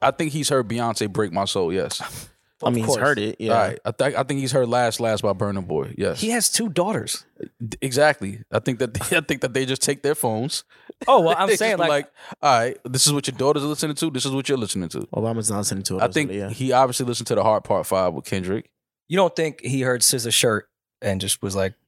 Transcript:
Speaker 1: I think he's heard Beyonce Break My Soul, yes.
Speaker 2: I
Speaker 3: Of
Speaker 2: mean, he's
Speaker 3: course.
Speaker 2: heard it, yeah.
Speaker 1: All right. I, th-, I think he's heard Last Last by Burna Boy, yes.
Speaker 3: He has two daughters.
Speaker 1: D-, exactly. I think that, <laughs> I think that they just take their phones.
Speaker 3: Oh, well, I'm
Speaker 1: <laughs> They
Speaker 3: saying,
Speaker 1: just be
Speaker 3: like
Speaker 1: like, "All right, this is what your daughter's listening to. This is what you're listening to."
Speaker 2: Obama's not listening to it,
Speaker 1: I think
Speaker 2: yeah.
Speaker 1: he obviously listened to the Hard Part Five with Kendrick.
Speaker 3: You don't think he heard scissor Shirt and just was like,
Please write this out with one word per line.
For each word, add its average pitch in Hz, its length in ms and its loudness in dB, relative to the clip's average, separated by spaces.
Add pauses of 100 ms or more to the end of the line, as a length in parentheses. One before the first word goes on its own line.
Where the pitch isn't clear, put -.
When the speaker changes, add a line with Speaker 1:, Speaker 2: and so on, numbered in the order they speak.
Speaker 1:
I 131 100 4
think 156 200 -4
he's 143 180 -2
heard 131 180 2
Beyonce 113 440 -2
Break 101 200 -2
My 98 140 -2
Soul, 92 280 0
yes. - 560 -6 (340)
Speaker 2:
I - 40 0
Speaker 3:
Of 123 80 2
Speaker 2:
mean, 113 80 0
he's 113 100 2
Speaker 3:
course. 113 80 2
Speaker 2:
heard 139 160 2
it, 107 220 -4
yeah. 113 140 0
Speaker 1:
All 117 40 6 (120)
right. 82 160 -8
I, 110 60 -2
th-, 139 240 0
I 107 60 0
think 135 180 -2
he's 131 120 -2
heard 127 180 2
Last 120 300 2
Last 110 240 0
by 104 100 2
Burna 98 320 -2
Boy, 76 320 -4
yes. 92 240 -2
Speaker 3:
He 220 80 0
has 233 220 2
two 233 180 -2
daughters. 175 560 -2 (420)
Speaker 1:
D-, 107 140 -8
exactly. 127 720 0
I 107 80 0
think 127 180 -2
that, 104 240 -2
<laughs> - 120 -4
I 165 80 2
think 143 200 -4
that 127 140 -4
they 135 100 0
just 127 160 -4
take 143 220 -2
their 143 100 0
phones. 117 500 -2 (440)
Speaker 3:
Oh, 247 140 8
well, 165 140 4
I'm 185 120 2
Speaker 1:
<laughs> - 20 2
They 214 60 6
Speaker 3:
saying, 208 220 2
Speaker 1:
just 170 60 2
be 165 60 4
Speaker 3:
like 147 160 2
Speaker 1:
like, - 60 -20 (320)
"All 123 160 6
right, 123 260 0
this 127 220 2
is 147 60 4
what 143 120 0
your 131 100 -2
daughter's 139 280 2
listening 151 320 -2
to. 160 160 -2
This 127 160 -4
is 135 40 0
what 135 160 -2
you're 135 120 2
listening 95 300 -4
to." - 100 -6 (120)
Speaker 2:
Obama's 110 380 -2
not 104 80 -2
listening 98 280 -4
to 92 120 -4
it, 101 60 2
Speaker 1:
I 123 40 2
think 147 240 -2
Speaker 2:
yeah. 101 200 -6
Speaker 1:
he 127 200 -2
obviously 127 360 4
listened 117 200 -4
to 117 80 0
the 104 80 4
Hard 107 200 4
Part 95 240 0
Five 92 260 2
with 67 120 -8
Kendrick. 95 440 -4 (380)
Speaker 3:
You 165 100 0
don't 180 180 4
think 160 260 -2
he 131 200 -2
heard 127 220 2
scissor 117 260 0
Shirt 107 400 2 (320)
and 95 180 0
just 95 220 -4
was 98 140 -4
like, 95 180 0 (140)